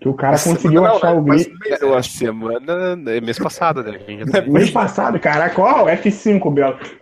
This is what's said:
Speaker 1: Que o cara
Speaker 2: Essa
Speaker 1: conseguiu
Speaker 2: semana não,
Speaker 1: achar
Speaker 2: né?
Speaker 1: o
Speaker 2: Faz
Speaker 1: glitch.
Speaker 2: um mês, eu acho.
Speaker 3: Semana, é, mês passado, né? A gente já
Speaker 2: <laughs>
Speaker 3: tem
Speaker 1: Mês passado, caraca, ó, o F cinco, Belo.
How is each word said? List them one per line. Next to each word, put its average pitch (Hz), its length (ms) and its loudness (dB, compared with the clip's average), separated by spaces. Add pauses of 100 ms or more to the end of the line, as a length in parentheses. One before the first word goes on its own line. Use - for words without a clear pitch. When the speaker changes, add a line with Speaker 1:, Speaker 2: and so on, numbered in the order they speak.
Speaker 1:
Que - 80 -2
o 139 60 0
cara 139 200 0
Speaker 2:
Essa 151 160 0
Speaker 1:
conseguiu 165 320 4
Speaker 2:
semana 185 60 4
não, 226 80 4
Speaker 1:
achar 170 180 2
Speaker 2:
né? 165 60 2
Speaker 1:
o 147 60 0
Speaker 2:
Faz 147 200 4
Speaker 1:
glitch. - 100 -18
Speaker 2:
um - 120 -8
mês, 143 140 -2
eu 135 120 2
acho. 123 160 -2
Speaker 3:
Semana, 127 1000 -4
é, 117 80 -2
mês 113 180 -6
passado, 156 460 -2
né? 104 200 -12
A 101 60 -16
gente 107 160 -10
já 196 160 0
Speaker 2:
<laughs> - 0 -
Speaker 3:
tem 139 80 -4
Speaker 1:
Mês 175 200 4
passado, - 500 -2
caraca, 160 420 0
ó, 190 220 4
o 160 40 2
F 185 220 0
cinco, 202 400 0
Belo. 135 260 0 (260)